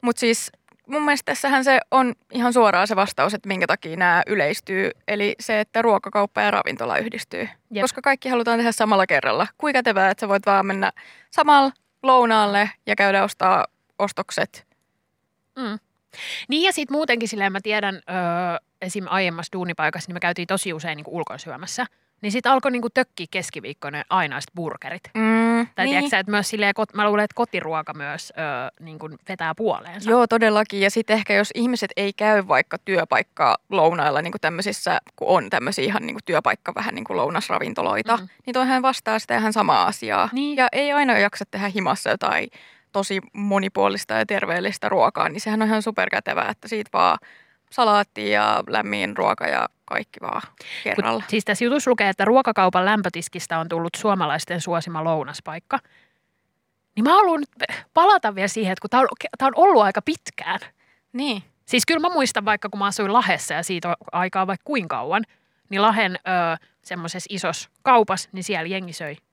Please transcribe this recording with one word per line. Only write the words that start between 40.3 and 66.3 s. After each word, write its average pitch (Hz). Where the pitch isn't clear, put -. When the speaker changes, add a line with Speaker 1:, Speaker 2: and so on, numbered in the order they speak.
Speaker 2:
Niin. 285
Speaker 1:
Ja 254
ei 285
aina 269
jaksa 202
tehdä 202
himassa 196
jotain -
tosi 196
monipuolista 196
ja -
terveellistä 196
ruokaa, 165
niin -
sehän 214
on 220
ihan 214
superkätevää, -
että -
siitä 214
vaan 175
salaattia 208
ja 107
lämmin 104
ruoka -
ja 64
kaikki -
vaan -
kerralla. 110
Speaker 2:
Mut -
siis 214
tässä 208
jutussa 254
lukee, 208
että 196
ruokakaupan 208
lämpötiskistä 180
on 165
tullut 165
suomalaisten 170
suosima 165
lounaspaikka. 160
Niin 214
mä 277
haluan 359
nyt -
palata 339
vielä 190
siihen, 190
että -
kun 202
tää 247
on, 269
tää 269
on 254
ollut 320
aika -
pitkään. -
Speaker 1:
Niin. 247
Speaker 2:
Siis 247
kyllä 330
mä 339
muistan 254
vaikka, 208
kun 202
mä 196
asuin 202
Lahessa 185
ja 165
siitä 185
on -
aikaa 185
vaikka 190
kuinka 190
kauan, 160
niin 196
Lahen, 208
ö, 175